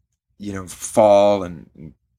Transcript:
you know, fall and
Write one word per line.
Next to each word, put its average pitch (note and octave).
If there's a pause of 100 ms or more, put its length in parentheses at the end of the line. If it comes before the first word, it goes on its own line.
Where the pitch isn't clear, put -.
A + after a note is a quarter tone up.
(380)
you G2+
know, F#2+
fall G2+
and D#2+ (260)